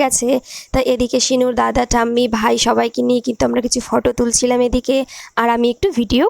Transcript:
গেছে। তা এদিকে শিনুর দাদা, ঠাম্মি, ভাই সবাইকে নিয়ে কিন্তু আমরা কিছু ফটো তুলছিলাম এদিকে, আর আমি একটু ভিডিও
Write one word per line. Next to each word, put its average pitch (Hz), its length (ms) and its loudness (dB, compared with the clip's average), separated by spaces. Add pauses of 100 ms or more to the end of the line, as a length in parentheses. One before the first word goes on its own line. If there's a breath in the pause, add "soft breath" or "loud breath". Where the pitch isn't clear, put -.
গেছে। 254 240 -2 (460 loud breath)
তা 262 60 2 (140)
এদিকে 247 320 0
শিনুর 254 360 2
দাদা, 226 220 0 (100)
ঠাম্মি, 240 320 2 (120)
ভাই 233 180 2 (120)
সবাইকে 233 400 0
নিয়ে 247 200 2
কিন্তু 233 200 -4
আমরা 240 180 0
কিছু 247 220 -2
ফটো 240 300 0
তুলছিলাম 247 500 0
এদিকে, 247 300 0 (440 loud breath)
আর 233 140 2
আমি 240 180 2
একটু - 140 -2 (120)
ভিডিও 240 300 2